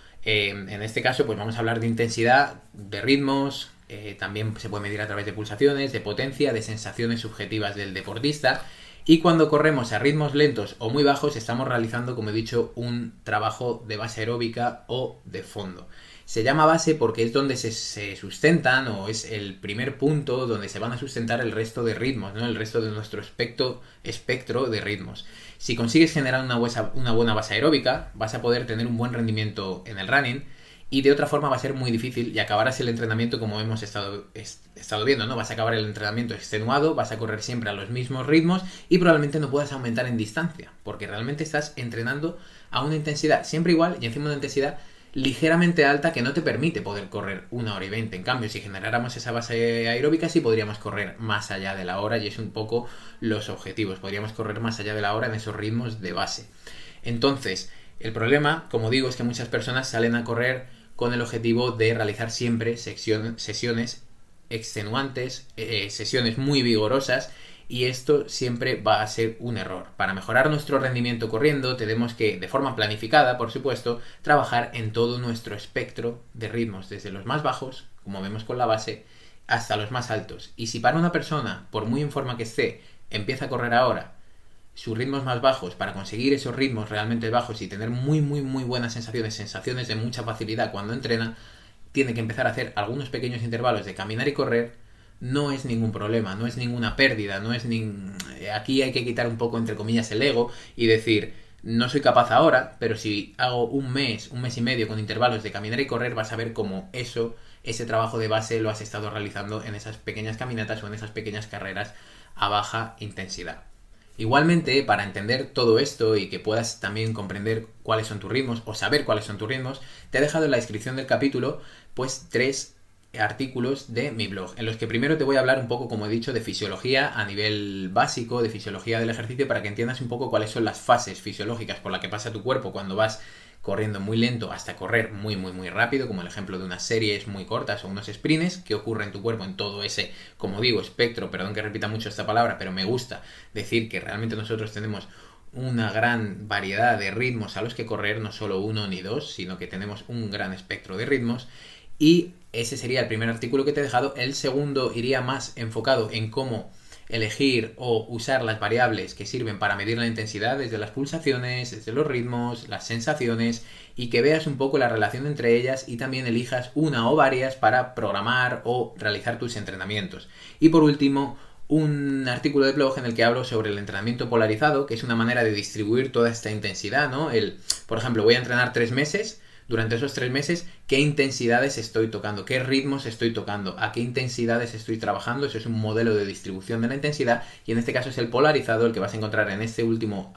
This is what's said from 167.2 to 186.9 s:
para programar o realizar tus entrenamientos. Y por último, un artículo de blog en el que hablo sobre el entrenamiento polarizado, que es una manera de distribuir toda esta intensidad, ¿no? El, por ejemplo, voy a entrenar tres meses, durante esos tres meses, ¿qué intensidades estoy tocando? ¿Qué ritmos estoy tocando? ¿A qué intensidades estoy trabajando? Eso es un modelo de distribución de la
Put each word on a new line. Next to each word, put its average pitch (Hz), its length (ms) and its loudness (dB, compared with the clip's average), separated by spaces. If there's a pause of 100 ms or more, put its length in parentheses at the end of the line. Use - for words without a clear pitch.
para 123 400 4
programar 117 680 0
o 120 340 0
realizar 107 420 -2
tus 120 160 -4
entrenamientos. 98 760 -6 (300)
Y 160 100 10
por 160 140 8
último, 139 540 4 (300)
un 143 600 2
artículo 139 380 4
de 135 80 6
blog 135 240 4
en 127 80 -4
el 113 100 -2
que 117 80 4
hablo 120 200 4
sobre 110 280 0
el 101 60 -2
entrenamiento 104 520 -4
polarizado, 120 560 4
que 120 80 -4
es 113 100 -4
una 120 120 0
manera 117 280 4
de 110 80 4
distribuir 107 600 0
toda 117 180 6
esta 113 220 -4
intensidad, 104 580 0
¿no? 139 220 -2
El, 101 260 2 (300)
por 110 100 0
ejemplo, 110 260 2
voy 117 120 10
a 123 40 2
entrenar 123 340 2
tres 117 180 2
meses, 151 500 -2 (280)
durante 117 280 0
esos 135 160 -2
tres 127 180 -2
meses, 147 340 0 (220)
¿qué 135 140 4
intensidades 135 760 2
estoy 113 300 0
tocando? 104 380 -4
¿Qué 131 180 0
ritmos 135 420 2
estoy 117 280 0
tocando? 101 440 -4
¿A 110 140 0
qué - 80 -4
intensidades 120 760 -2
estoy 110 240 -6
trabajando? 113 480 -2
Eso 120 120 -4
es 107 80 -8
un 113 120 -2
modelo 107 380 2
de 101 100 2
distribución 98 540 -6
de 117 80 2
la 135 80 -2